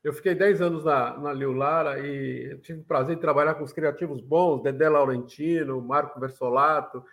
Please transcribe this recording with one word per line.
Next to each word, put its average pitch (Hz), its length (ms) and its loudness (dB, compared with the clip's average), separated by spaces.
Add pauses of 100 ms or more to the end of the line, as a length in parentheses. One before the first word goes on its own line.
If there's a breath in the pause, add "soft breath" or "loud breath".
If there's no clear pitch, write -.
Eu 147 120 -4
fiquei 180 200 0
dez 190 280 4
anos 165 240 -2
na, 127 340 2
na 147 140 -6
Liu 135 180 -2
Lara 143 480 0
e 135 540 -6
eu 139 80 -16
tive 160 180 -14
o 156 60 -18
prazer 147 320 0
de 165 40 -8
trabalhar 151 340 2
com 151 100 -8
os 135 80 -16
criativos 147 480 -4
bons, 147 420 2
Dedé 139 240 2
Laurentino, 139 920 0
Marco 139 400 -2
Versolato. 131 920 0